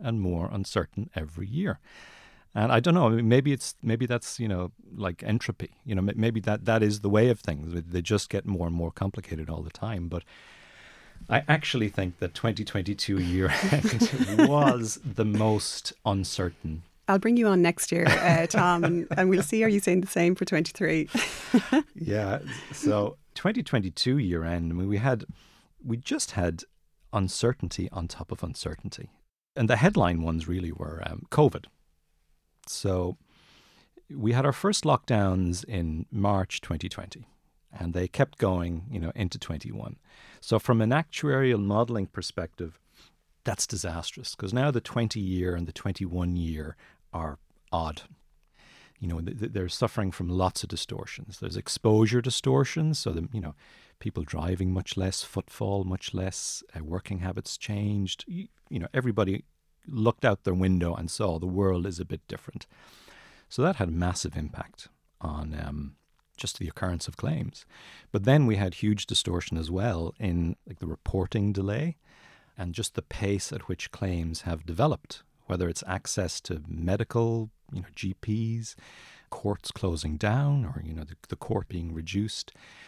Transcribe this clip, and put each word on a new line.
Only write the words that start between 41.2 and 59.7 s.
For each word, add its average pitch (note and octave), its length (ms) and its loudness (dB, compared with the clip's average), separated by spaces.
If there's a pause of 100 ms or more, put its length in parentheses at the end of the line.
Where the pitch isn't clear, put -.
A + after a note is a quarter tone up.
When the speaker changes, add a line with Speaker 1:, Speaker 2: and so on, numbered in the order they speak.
Speaker 1:
modeling G#2 440 2
perspective, - 720 -8 (640)
that's - 220 -4
disastrous, - 680 -6
'cause F#2+ 180 -8
now C3 180 2
the A#2+ 100 0
twenty A2+ 400 -2
year F2+ 340 0
and F2 120 -4
the E2 60 -8
twenty-one F2+ 640 -2
year D#2 400 -4 (360)
are D#2 260 -6 (340)
odd. D#2 300 -2 (1000)
You - 80 -4
know, E2 120 -2
th-, E2+ 180 -8
th-, G#2 140 -6
they're F#2+ 160 -2
suffering G#2 440 -2
from F2 160 -6
lots F#2 340 2
of - 60 -8
distortions. - 720 -10
There's - 160 -6
exposure A2 640 4
distortions, C3+ 800 0
so - 100 -4
the, E2 220 -2
you A2 80 -4
know, D#2 160 -8 (420)
people - 240 -4
driving F#2 500 0
much F#2 240 -2
less, F#2+ 280 -2
footfall G2 580 -4
much F#2 320 -4
less, - 480 -6 (140)
uh, D#2+ 80 -8
working F2 340 -6
habits F#2 400 -6
changed. G#2 720 -2
Y-, G3 200 -8 (200)
you A#2+ 100 -6
know, E2 160 -6
everybody G#2+ 500 0 (440)